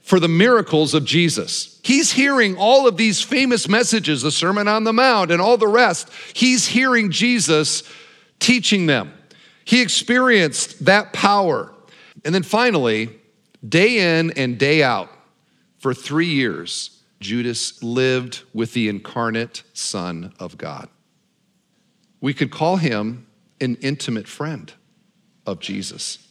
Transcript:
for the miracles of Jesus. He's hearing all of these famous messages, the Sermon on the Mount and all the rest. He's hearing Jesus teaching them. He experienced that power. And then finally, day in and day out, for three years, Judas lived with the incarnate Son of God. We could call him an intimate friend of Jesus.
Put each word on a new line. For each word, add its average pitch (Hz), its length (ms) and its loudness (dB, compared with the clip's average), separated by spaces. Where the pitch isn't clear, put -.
for 185 200 4
the 165 80 2
miracles 165 640 4
of 151 140 2
Jesus. 147 760 -2
He's 277 300 2
hearing 247 460 2
all 254 280 6
of 202 120 2
these 220 240 0
famous 254 460 0
messages, 185 520 0
the 143 100 -2
Sermon 202 380 -2
on 214 160 0
the 226 80 0
Mount 220 380 2
and 170 100 0
all 226 160 4
the 214 100 2
rest. 214 440 2
He's 254 320 2
hearing 240 440 0
Jesus 160 720 0
teaching 214 460 2
them. 120 300 0
He 247 160 2
experienced 226 1040 0
that 208 300 2
power. 185 580 0
And 160 120 -4
then 185 80 0
finally, 135 760 0
day 175 520 2
in 165 140 0
and 123 260 -4
day 147 240 2
out, 113 260 0
for 127 160 -4
three 156 340 -2
years, 123 720 -4
Judas 117 640 -6
lived 127 600 -2
with 110 220 -4
the 113 160 0
incarnate 113 720 -6
Son 90 680 -8
of 85 200 -16
God. 78 320 -14
We 139 140 -2
could 139 160 -2
call 170 260 -2
him 120 500 -4
an 123 180 -4
intimate 131 520 -6
friend 151 420 -10
of 95 140 -8
Jesus. - 580 -10